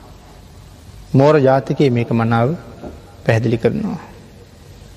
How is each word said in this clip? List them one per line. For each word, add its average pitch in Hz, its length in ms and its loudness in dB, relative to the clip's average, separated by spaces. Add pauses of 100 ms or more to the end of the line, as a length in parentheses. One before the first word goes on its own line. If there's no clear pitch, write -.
(1120)
මෝර 139 280 4
ජාතකයේ 135 520 0
මේක 120 200 -2
මනාව 117 380 0 (680)
පැහැදිලි 117 400 0
කරනවා. 208 420 -4 (960)